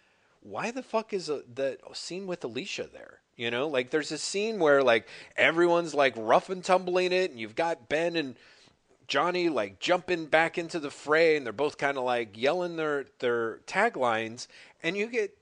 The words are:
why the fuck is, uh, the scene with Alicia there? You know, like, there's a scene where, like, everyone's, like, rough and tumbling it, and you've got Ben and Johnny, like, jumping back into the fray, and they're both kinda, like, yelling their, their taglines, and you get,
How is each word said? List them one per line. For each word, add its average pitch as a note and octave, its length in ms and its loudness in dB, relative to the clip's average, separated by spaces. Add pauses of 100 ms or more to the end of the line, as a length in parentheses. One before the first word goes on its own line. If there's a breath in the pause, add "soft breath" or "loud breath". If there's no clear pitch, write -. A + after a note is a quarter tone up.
(400)
why B2 320 -8
the B3+ 100 -8
fuck A3 320 -4
is, E3+ 160 -4
uh, C#3 140 -4 (100)
the C3+ 240 -4 (160)
scene F#3+ 320 -10
with F3+ 180 -8
Alicia B2 480 -8
there? - 280 -20 (180)
You A#2 120 -4
know, B2+ 200 0
like, B2+ 200 -2
there's D3+ 220 -2
a D3+ 80 -6
scene G#3+ 400 -4
where, C#3+ 240 8
like, A#2 240 4 (280 loud breath)
everyone's, E3 600 4
like, C#3 200 4
rough A#2 340 2
and F#3 140 -8
tumbling F3+ 480 2
it, F#3 200 0
and A#2+ 80 -14
you've A2 160 -10
got E3 340 -2
Ben E3 260 0
and C#3 200 -2 (720 soft breath)
Johnny, E3+ 420 0
like, G#2 300 -2
jumping E3+ 480 -2
back D#3+ 320 2
into E3 200 -6
the C#3+ 120 -6
fray, D#3 460 4
and C#3 80 -6
they're A2 80 -6
both C#3+ 260 -4
kinda, C#3 220 -2
like, A#2+ 360 -2
yelling E3+ 380 0
their, D3 300 -2 (120)
their A#2 480 -2
taglines, B2 840 -2 (360 soft breath)
and E3+ 120 -2
you G#3 120 -2
get, A3+ 340 -4